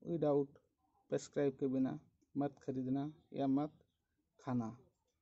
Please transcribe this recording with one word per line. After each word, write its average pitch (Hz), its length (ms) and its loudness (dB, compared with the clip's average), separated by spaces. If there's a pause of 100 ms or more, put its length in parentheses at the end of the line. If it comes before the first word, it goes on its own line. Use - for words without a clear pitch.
Without 147 420 2 (600)
prescribe 143 480 0
के 143 100 -2
बिना 131 340 0 (360)
मत 139 220 -2
खरीदना 135 540 -2 (200)
या 139 140 -2
मत 143 260 2 (680)
खाना। 120 380 -4 (440)